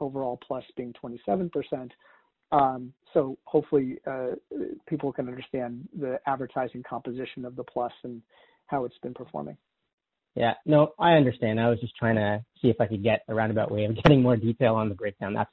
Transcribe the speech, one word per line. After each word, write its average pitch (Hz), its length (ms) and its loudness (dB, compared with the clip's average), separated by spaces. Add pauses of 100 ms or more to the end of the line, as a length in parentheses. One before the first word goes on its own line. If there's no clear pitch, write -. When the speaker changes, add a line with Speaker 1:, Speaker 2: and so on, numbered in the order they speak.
Speaker 1:
overall 135 460 -6
Plus 127 180 -6 (120)
being 123 160 -10
twenty-seven 127 580 -4
percent. 131 420 -6 (600)
Um, 131 400 2 (200)
so 135 320 0
hopefully, 143 640 0
uh, 131 260 -6 (540)
people 147 260 -4
can 127 160 -6
understand 127 580 -8 (120)
the 131 280 -4
advertising 131 560 -4
composition 123 600 -8
of 123 120 -12
the 127 80 -8
Plus 120 280 -4 (120)
and 120 180 -12 (440)
how 139 180 -2
it's - 180 -10
been 127 120 -10
performing. - 420 -10 (800)
Speaker 2:
Yeah, 117 200 2 (120)
no, 151 320 6
I 170 160 6
understand. 120 440 4
I 113 100 2
was 120 120 2
just 117 160 -8
trying 113 200 2
to 104 280 0 (160)
see 135 80 4
if 113 120 4
I 117 60 2
could 101 160 -4
get 107 260 2
a 110 60 -4
roundabout 110 380 0
way 107 140 0
of 110 100 0
<laughs> - 60 -8
getting 139 200 8
more 123 140 4
detail 113 400 2
on 110 120 0
the 101 60 -6
breakdown. 101 400 -6
That's 110 180 -4